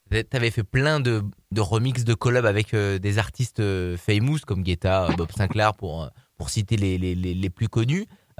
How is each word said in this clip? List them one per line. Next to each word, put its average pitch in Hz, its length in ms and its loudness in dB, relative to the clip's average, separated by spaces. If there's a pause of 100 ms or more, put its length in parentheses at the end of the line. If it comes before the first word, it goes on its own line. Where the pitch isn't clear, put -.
(280)
t'avais 117 220 0
fait 104 140 -2
plein 147 340 2
de, 120 240 0 (300)
de 101 80 0
remixes, 113 420 0
de 113 120 2
collabs 123 320 2
avec, 104 280 0
euh, 101 240 0
des 101 220 0
artistes, - 400 -4
euh, 92 360 -2
famous 110 480 0
comme 92 200 -2
Guetta, 92 400 2
euh, 85 80 0
Bob 82 180 -2
Sinclair 107 440 2
pour, 82 280 -8
euh, 76 60 -8 (280)
pour - 140 -8
citer 110 260 0
les, 95 220 2
les, 90 160 0
les, 90 200 -2
les 95 160 -2
plus 110 180 -4
connus. 139 380 -2 (320)